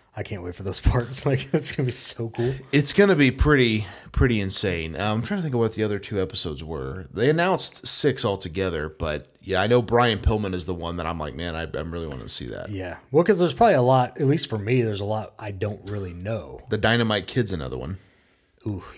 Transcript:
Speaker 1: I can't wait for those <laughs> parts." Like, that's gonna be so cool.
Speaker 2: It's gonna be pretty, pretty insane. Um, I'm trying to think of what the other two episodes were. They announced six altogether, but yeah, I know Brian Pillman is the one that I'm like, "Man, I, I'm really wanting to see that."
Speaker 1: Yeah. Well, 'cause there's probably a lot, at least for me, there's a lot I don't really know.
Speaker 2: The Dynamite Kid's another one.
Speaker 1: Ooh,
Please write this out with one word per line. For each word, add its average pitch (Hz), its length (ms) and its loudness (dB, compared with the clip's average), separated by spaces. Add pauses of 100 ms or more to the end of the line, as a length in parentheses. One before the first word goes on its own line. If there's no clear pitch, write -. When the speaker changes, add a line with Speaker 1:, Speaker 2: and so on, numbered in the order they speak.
(160)
Speaker 1:
I 107 80 -8
can't 95 200 -10
wait 87 120 -10
for - 80 -14
those 95 160 -6
<laughs> - 120 2
parts." 123 340 -2
Like, 135 260 0
that's 151 200 0
gonna 139 160 -2
be 123 40 -2
so - 380 -4
cool. 120 240 -2 (180)
Speaker 2:
It's 147 220 2
gonna 196 220 6
be 143 160 6
pretty, 127 540 4 (260)
pretty 120 300 2
insane. 87 540 0
Um, 104 240 0
I'm - 40 0
trying 202 160 -4
to 175 40 -4
think 139 120 -2
of 117 40 2
what 113 140 2
the 110 100 -2
other 104 160 0
two 101 220 -2
episodes 80 420 -4
were. 78 480 -8
They 117 180 2
announced 170 580 0
six - 380 2
altogether, 90 640 -2
but 76 380 -6 (140)
yeah, 92 200 0
I 104 60 2
know 120 140 6
Brian 117 380 2
Pillman 104 340 0
is 87 140 -4
the 92 80 -4
one 85 220 -6
that 82 100 -6
I'm 82 120 -4
like, 73 160 -6
"Man, 82 200 -6
I, 82 120 -6 (100)
I'm 78 140 -6
really 85 160 -6
wanting 65 200 -10
to - 20 -6
see - 180 -4
that." 50 220 -10
Speaker 1:
Yeah. 92 280 -8 (140)
Well, 156 120 4
'cause 185 160 4
there's 170 140 2
probably 214 220 6
a 131 60 6
lot, 127 400 4
at 135 60 4
least 151 220 2
for 113 80 -2
me, 117 260 2
there's 104 180 -2
a 101 40 -4
lot 107 340 -4
I 107 120 -8
don't 101 380 -6
really 98 240 -6
know. 90 560 -8
Speaker 2:
The 110 80 0
Dynamite 110 500 2
Kid's 107 260 -2
another 65 240 -6
one. 76 200 -8 (680)
Speaker 1:
Ooh, 98 180 -6 (140)